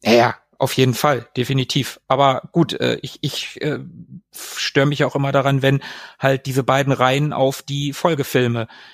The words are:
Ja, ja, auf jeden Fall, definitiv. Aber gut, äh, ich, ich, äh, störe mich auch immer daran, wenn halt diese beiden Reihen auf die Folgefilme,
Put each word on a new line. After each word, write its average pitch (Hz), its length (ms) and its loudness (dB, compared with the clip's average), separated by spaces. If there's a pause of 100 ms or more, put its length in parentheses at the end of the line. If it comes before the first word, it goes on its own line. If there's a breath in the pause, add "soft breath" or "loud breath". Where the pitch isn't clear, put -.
Ja, 113 100 2
ja, 117 220 4 (240)
auf 131 140 -2
jeden 127 220 2
Fall, 127 320 0 (100)
definitiv. 127 720 -2
Aber 135 440 2
gut, 165 200 2
äh, - 300 -2
ich, - 180 -12
ich, - 400 -8
äh, 135 200 -4 (540)
störe - 520 0
mich 143 180 2
auch - 100 -2
immer 139 160 0
daran, 135 320 2
wenn 135 180 4 (380 loud breath)
halt 135 280 0
diese 135 180 -2
beiden 135 280 2
Reihen 135 400 2
auf 131 300 0
die 143 300 -6
Folgefilme, 127 720 0 (280 loud breath)